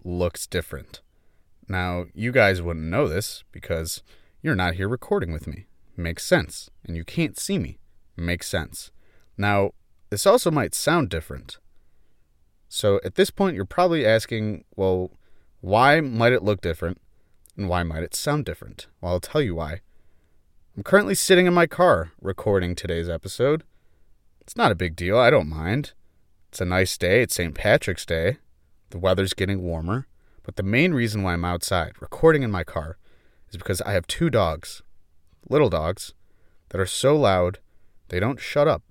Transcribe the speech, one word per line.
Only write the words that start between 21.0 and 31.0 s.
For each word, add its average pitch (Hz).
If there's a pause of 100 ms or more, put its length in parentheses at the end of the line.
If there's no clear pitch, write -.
sitting 185
in 175
my 170
car 131
recording 92
today's 85
episode. 123 (800)
It's -
not 214
a 98
big 85
deal. 92
I 123
don't 98
mind. 85 (580)
It's -
a -
nice 90
day. 92
It's 117
Saint 82
Patrick's -
Day. 85 (500)
The 95
weather's 92
getting 98
warmer. 87 (360)
But -
the -
main 131
reason 110